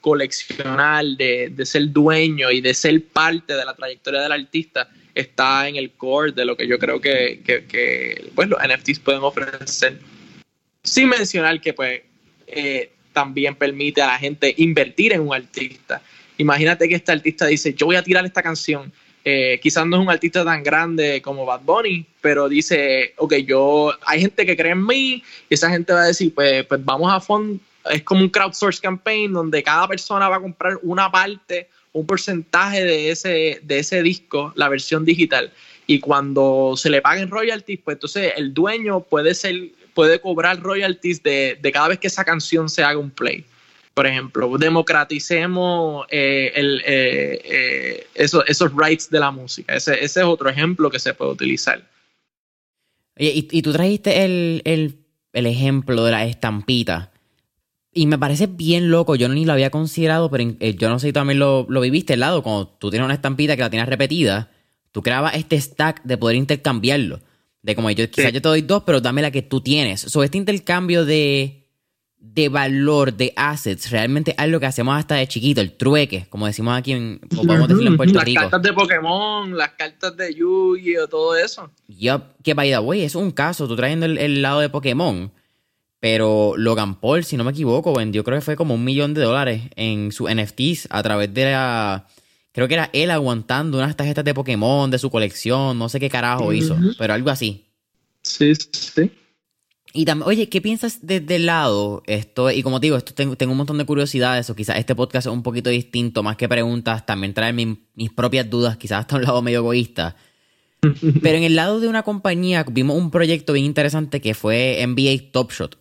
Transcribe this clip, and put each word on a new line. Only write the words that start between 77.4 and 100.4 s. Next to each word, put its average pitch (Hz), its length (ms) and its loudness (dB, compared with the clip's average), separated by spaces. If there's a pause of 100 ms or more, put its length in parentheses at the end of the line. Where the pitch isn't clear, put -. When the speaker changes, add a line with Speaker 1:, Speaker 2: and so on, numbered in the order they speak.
Speaker 2:
podemos 160 260 4
decirlo 208 200 6
en 175 60 6
Speaker 1:
Ujú, - 20 4
Speaker 2:
Puerto 175 180 6
Speaker 1:
las 165 100 6
Speaker 2:
Rico. 123 180 2
Speaker 1:
cartas 175 200 0
de 202 120 4
Pokémon, 190 800 0
las 147 140 -2
cartas 160 460 -8
de 175 180 -6
Yu-Gi-Oh, 180 720 0
todo 160 280 0
eso. 165 360 -4 (160)
Speaker 2:
Yup, 117 560 -4
que 156 100 2
by 139 160 2
the 127 80 2
way, 110 240 0
es 147 120 -4
un 175 180 -2
caso, 156 340 -2
tú 117 80 -4
trayendo 147 320 -2
el, 160 120 -2
el 143 240 0
lado 143 180 0
de 147 80 0
Pokémon, 135 640 -2 (680)
pero 110 560 2
Logan 107 440 0
Paul, 151 240 0
si 151 120 -6
no 117 60 -2
me 123 80 -2
equivoco, 147 420 0
vendió, 110 300 -2
creo 127 160 -2
que 147 60 -6
fue 151 100 -2
como 151 200 -2
un 117 100 -2
millón 143 300 0
de 151 80 0
dólares 120 400 0 (120)
en 104 380 -4
sus 101 180 -6
N 113 100 0
F 104 140 -4
Ts 160 360 -2
a 104 120 -2
través 104 320 -2
de 131 120 0
la... 117 600 -2 (460)
Creo 123 160 0
que 147 60 0
era 165 180 0
él 156 180 2
aguantando 135 680 -2
unas 143 180 -2
tarjetas 147 280 -2
de 147 80 2
Pokémon 131 600 0
de 127 80 0
su 135 100 -4
colección, 123 640 -2
no 113 120 -4
sé 139 100 -6
qué 135 100 -2
carajo 123 440 0
hizo, 160 220 0
Speaker 1:
Ujú. 180 240 2
Speaker 2:
pero 107 160 0
algo 127 160 0
así. 113 340 -4 (580)
Speaker 1:
Sí, 147 320 2
sí, - 160 -8
sí. - 400 -2 (800)
Speaker 2:
Y 160 120 0
tam-, 156 200 -2
oye, 214 240 0